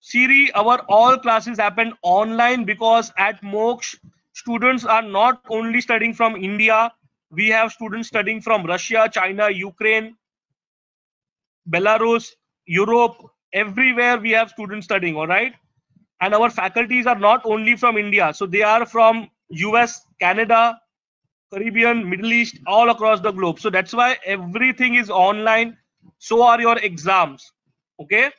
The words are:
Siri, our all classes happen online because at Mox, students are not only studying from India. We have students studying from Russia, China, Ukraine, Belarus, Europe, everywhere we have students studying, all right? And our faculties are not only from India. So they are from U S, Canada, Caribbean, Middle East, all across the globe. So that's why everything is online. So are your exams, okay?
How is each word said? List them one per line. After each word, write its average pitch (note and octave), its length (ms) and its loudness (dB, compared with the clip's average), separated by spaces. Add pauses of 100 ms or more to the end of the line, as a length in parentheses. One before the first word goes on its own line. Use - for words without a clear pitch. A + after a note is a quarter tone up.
Siri, C4 520 2
our A#3 360 0
all A#3 300 6
classes A#3 400 -2
happen A3 440 -2
online A3+ 640 0
because A3+ 520 0
at G3 260 -4
Mox, G#3+ 540 -4 (380)
students A#3 500 -2
are A3+ 180 2
not A3 460 0
only A3+ 320 -4
studying A3+ 320 -2
from A3 240 -2
India. G#3+ 560 0 (380)
We G3 180 -2
have A3 240 0
students A3+ 360 -10
studying A3 320 -4
from G#3+ 260 -2
Russia, A3 460 0
China, G3 380 -2
Ukraine, G#3+ 680 -4 (1500)
Belarus, A3 640 0 (340)
Europe, A3+ 640 0 (220)
everywhere A#3+ 680 0
we A3 120 -4
have A3 200 0
students G#3 360 -12
studying, F3 300 -2
all D#3 120 -6
right? A3+ 260 -2 (640)
And G3 140 -2
our A#3 160 4
faculties A#3 560 -2
are A#3+ 120 0
not G#3+ 260 2
only A3 320 -2
from A3+ 220 0
India. G3+ 360 0
So G3+ 120 -6
they G3 160 -2
are A3+ 240 2
from A3+ 440 2 (200)
U G3 260 -2
S, A#3 300 0 (120)
Canada, A3+ 640 2 (720)
Caribbean, A3+ 560 -2
Middle F#3+ 240 -4
East, A#3 340 -2
all A3+ 240 4
across A3 300 0
the G#3 100 -2
globe. F#3 300 -4
So G#3+ 100 -4
that's F#3 220 -2
why A#3+ 320 0
everything G#3+ 680 -4
is A3+ 160 0
online. A3 680 0 (420)
So A3+ 240 0
are A#3 180 6
your A#3 180 2
exams, F3 720 -2 (480)
okay? G#3+ 380 0